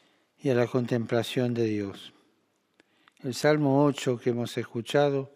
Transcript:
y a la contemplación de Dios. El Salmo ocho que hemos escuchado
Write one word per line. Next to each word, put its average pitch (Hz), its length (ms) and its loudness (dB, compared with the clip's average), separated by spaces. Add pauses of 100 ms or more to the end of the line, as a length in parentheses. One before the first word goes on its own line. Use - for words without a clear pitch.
(380)
y 147 120 -2
a 131 40 2
la 120 140 2
contemplación 120 840 -2
de 117 120 0
Dios. 104 480 -6 (1080)
El 127 120 -6
Salmo 147 500 4
ocho 135 340 0
que 123 120 -2
hemos 120 280 -4
escuchado 135 800 -2